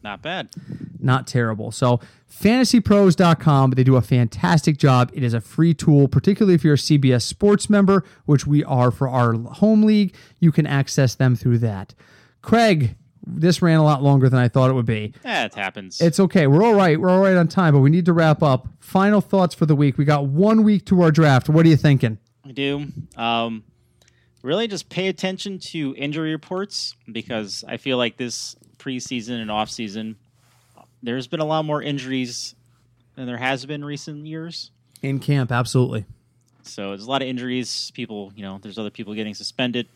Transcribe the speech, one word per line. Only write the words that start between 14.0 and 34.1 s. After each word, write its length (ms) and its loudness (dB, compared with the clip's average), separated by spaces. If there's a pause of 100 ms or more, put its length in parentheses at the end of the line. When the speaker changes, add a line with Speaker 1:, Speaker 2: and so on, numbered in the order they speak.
Speaker 2:
longer 260 4
than 120 2
I 80 2
thought 220 2
it 20 -2
would 140 -2
be. 280 -6 (100)
Speaker 1:
Yeah, 200 -2
it 100 -8
happens. 460 -10
Speaker 2:
It's 180 2
okay. 300 2
We're 160 4
all 100 4
right. 260 2
We're 100 0
all 120 4
right 140 4
on 100 4
time, 260 2
but 80 6
we 100 6
need 160 2
to 60 2
wrap 300 2
up. 240 0 (140)
Final 400 2
thoughts 340 0
for 120 0
the 100 4
week. 220 2
We 60 0
got 220 2
one 380 2
week 220 2
to 160 4
our 100 4
draft. 360 4
What 160 4
are 40 8
you 80 6
thinking? 420 2 (260)
Speaker 1:
We 80 -20
do. 360 -4 (280)
Um, 460 -4 (800)
really 240 -4
just 220 -12
pay 180 -6
attention 540 -8
to 360 -10
injury 360 -6
reports 640 -10 (160)
because 560 -10
I 80 -12
feel 200 -6
like 200 -4
this 400 -12 (220)
preseason 640 -10
and 80 -10
offseason, 680 -8 (880)
there's 240 -8
been 100 -8
a 60 -4
lot 200 -2
more 160 -4
injuries 760 -8 (580)
than 120 -14
there 100 -10
has 280 -4
been 180 -12
in 20 -12
recent 420 -14